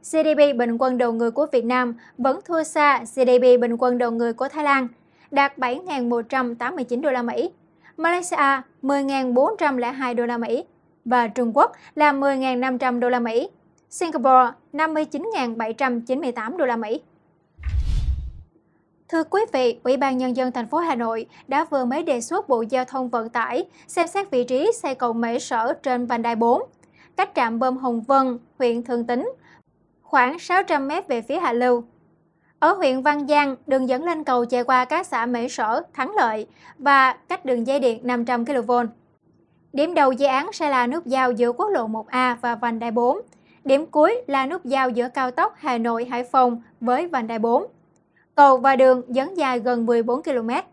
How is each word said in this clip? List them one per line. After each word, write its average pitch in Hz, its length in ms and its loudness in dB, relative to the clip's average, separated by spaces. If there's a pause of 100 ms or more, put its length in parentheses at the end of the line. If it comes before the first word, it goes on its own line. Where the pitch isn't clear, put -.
C - 100 -14
D 320 60 0 (180)
P 285 220 4
bình 233 200 0
quân 254 200 0
đầu 233 140 2
người 226 200 -2
của 294 200 -2
Việt 226 140 0
Nam 247 280 0 (240)
vẫn 269 280 0
thua 330 180 -2
xa 294 360 2
C 240 160 -12
D 254 140 2 (100)
P 247 220 6
bình 233 180 -2
quân 247 180 2
đầu 240 140 0
người 233 220 -2
của 262 140 -4
Thái 294 160 -6
Lan, 269 240 2 (440)
đạt 277 260 0
bảy 254 220 -4
ngàn 277 300 -4
một 233 200 0
trăm 247 260 -2
tám 262 200 -6
mươi 269 100 -6
chín 240 160 -4
đô 302 100 0
la 247 100 -2
Mỹ, 240 300 -4 (460)
Malaysia 320 640 0 (200)
mười 277 220 0
ngàn 269 300 -2
bốn 311 240 2
trăm 277 200 0
lẻ 240 140 -4
hai 262 220 -6
đô 240 120 -2
la 240 120 -4
Mỹ 233 280 -4 (400)
và 240 220 2
Trung 233 300 -2
Quốc 453 140 4 (240)
là 302 160 4
mười 277 260 0
ngàn 262 220 -2
năm 254 180 -2
trăm 247 220 -2
đô 247 100 0
la 247 100 0
Mỹ, 233 300 -2 (400)
Singapore 262 600 4 (220)
năm 311 200 -2
mươi 311 120 0
chín 320 280 -8
ngàn 240 240 -4
bảy 226 160 -2
trăm 247 280 -2
chín 254 180 -4
mươi 254 120 -4
tám 240 260 -8
đô 311 80 0
la 240 100 0
Mỹ. 226 260 -6 (2000)
Thưa 320 160 0
quý 403 180 0 (120)
vị, 254 300 0
Ủy 254 140 2
ban 262 200 0
Nhân 254 180 -2
dân 254 160 -2
thành 247 160 -6
phố 302 100 -2
Hà 330 180 0
Nội 226 300 -4 (220)
đã 285 220 0
vừa 262 160 0
mới 277 180 -2
đề 269 180 0
xuất 370 280 -6
Bộ 233 120 2
Giao 254 240 -2
thông 254 240 -6
Vận 233 200 -4
tải 240 360 -2 (220)
xem 339 200 -2
xét 392 240 -6
vị 247 120 0
trí 262 280 0 (100)
xây 277 140 -4
cầu 240 180 -2
Mễ 233 260 -2
Sở 240 340 -2
trên 247 320 -4
vành 233 160 -2
đai 233 140 -2
bốn, 233 280 2 (540)
cách 381 180 0
trạm 233 240 0
bơm 262 180 0
Hồng 240 240 -2
Vân, 262 380 2 (200)
huyện 240 240 0
Thường 240 240 -4
Tín, 269 240 -2 (720)
khoảng 277 380 2
sáu 370 240 0
trăm 294 240 0
mét 320 200 -4
về 233 140 -2
phía 277 180 -4
hạ 294 140 -2
lưu. 240 300 2 (760)
Ở 330 140 4
huyện 269 280 0
Văn 294 260 0
Giang, 285 280 2 (120)
đường 262 220 0
dẫn 254 140 -2
lên 330 200 -4
cầu 247 220 0
chạy 240 180 -2
qua 254 220 2
các 330 220 -4
xã 233 180 -4
Mễ 240 220 -4
Sở, 233 340 -4 (120)
Thắng 302 220 -6
Lợi 220 320 0 (300)
và 269 360 4
cách - 320 -8
đường 240 220 0
dây 269 120 0
điện 233 240 0
năm 240 220 -2
trăm 240 200 -2
kV. 247 260 -2 (1000)
Điểm 311 200 0
đầu 285 180 4
dự 277 160 0
án 277 260 -2
sẽ 311 160 -2
là 254 180 2
nút 320 180 -4
giao 262 260 0
giữa 240 200 0
quốc 370 160 -2
lộ 277 200 -2
một 220 200 -8
A 254 340 0
và 240 140 -2
vành 226 240 -4
đai 233 120 -6
bốn. 240 300 0 (420)
Điểm 277 220 2
cuối 370 420 2
là 269 180 0
nút 339 200 -8
giao 262 240 0
giữa 240 240 -2
cao 254 180 -2
tốc 370 260 -2
Hà 254 200 -4
Nội, 233 280 -2
Hải 247 180 -6
Phòng 247 380 2 (200)
với 254 260 0
vành 254 200 -4
đai 226 120 -6
bốn. 233 260 0 (720)
Cầu 277 220 10
và 269 180 4
đường 254 320 6
dẫn 269 300 -4
dài 262 220 0
gần 233 260 0
mười 233 180 2
bốn 247 180 0
ki-lô-mét. 254 520 -2